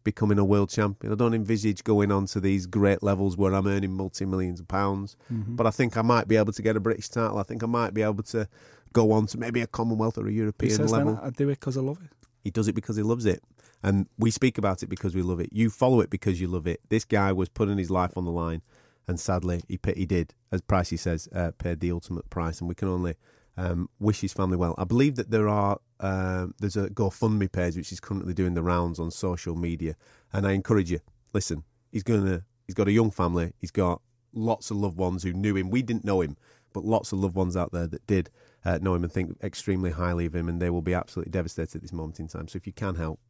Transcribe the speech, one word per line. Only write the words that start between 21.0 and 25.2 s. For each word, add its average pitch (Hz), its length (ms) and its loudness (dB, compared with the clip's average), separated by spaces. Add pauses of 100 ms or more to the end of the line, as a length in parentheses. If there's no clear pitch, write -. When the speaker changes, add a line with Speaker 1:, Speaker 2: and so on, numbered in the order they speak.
Speaker 1:
uh, 87 240 -2
paid 87 220 -4
the 87 120 0
ultimate 85 400 -6
price. 82 280 -4
And 87 100 -6
we 87 60 -4
can 98 120 -4
only, 90 280 -2 (420)
um, 87 320 -2 (100)
wish 104 220 2
his 95 120 -4
family 92 240 0
well. 85 220 2
I 92 60 -2
believe 127 320 2
that 113 120 -4